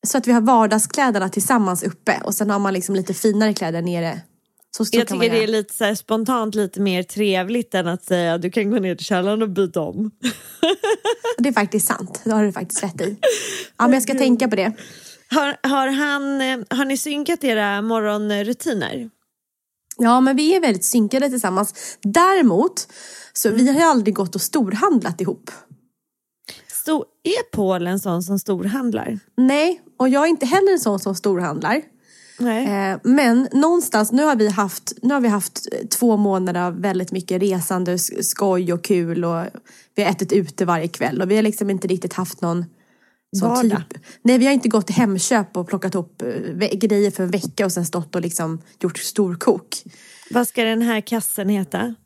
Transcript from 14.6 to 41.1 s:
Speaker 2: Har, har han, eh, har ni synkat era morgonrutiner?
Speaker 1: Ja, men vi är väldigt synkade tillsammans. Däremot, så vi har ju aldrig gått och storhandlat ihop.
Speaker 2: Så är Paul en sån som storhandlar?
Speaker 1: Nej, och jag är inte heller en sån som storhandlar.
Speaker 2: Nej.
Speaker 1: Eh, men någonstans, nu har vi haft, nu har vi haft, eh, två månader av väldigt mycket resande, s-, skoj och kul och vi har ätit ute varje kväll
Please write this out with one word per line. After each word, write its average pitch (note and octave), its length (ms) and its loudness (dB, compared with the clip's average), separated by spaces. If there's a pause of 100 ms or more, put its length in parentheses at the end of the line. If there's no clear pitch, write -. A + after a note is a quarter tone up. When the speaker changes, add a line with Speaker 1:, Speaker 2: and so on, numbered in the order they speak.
Speaker 2:
Har, C#4+ 280 0 (120)
har C4+ 180 2
han, C#4 540 -2
eh, B3+ 360 -4
har C#4 80 0
ni C4+ 120 -2
synkat D4 460 -4
era G#3 380 0
morgonrutiner? G#3+ 1300 -2 (880)
Speaker 1:
Ja, A#3+ 220 6
men C4+ 140 2
vi D4+ 200 2
är F#4 60 2
väldigt A3 240 0
synkade B3 440 0
tillsammans. G#3 720 -4
Däremot, D#4+ 880 4 (460)
så - 160 0
vi A#3 180 4
har C#4 120 4
ju - 60 6
aldrig A3 300 4
gått F#3+ 200 -4
och F#3+ 60 -4
storhandlat G#3+ 800 0
ihop. - 300 -4 (1300)
Speaker 2:
Så D#4 200 0 (180)
är A4+ 280 0
Paul F#3 360 0
en F#3+ 120 -2
sån F3+ 240 -2
som F#3+ 160 -2
storhandlar? G#3 800 -4 (180)
Speaker 1:
Nej, D4 440 2 (180)
och C4 100 4
jag C#4 140 4
är D#4+ 40 4
inte D#4 180 0
heller F#4+ 260 4
en F4 80 2
sån G3+ 200 0
som G3 160 -4
storhandlar. F3+ 680 -2 (580)
Speaker 2:
Nej. A3 520 0
Speaker 1:
Eh, F#3 120 -6
men B3+ 500 4
någonstans, C#4 580 2
nu C4 120 4
har D4+ 120 4
vi G#3+ 120 4
haft, G3 540 -4
nu C4 120 2
har C#4 80 2
vi A#3+ 60 2
haft, - 440 -2
eh, - 160 -8
två A#3 300 2
månader F#3 440 2
av F3 200 -4
väldigt F#3 300 -2
mycket F#3 300 -2
resande, F3+ 520 -2
s-, - 360 -4
skoj F3+ 440 0
och E3+ 100 -4
kul E3+ 420 0
och E3+ 180 -2 (520)
vi G#3 80 0
har G3 80 2
ätit F#3+ 220 -2
ute F#3+ 320 0
varje E3+ 220 0
kväll B2+ 340 -4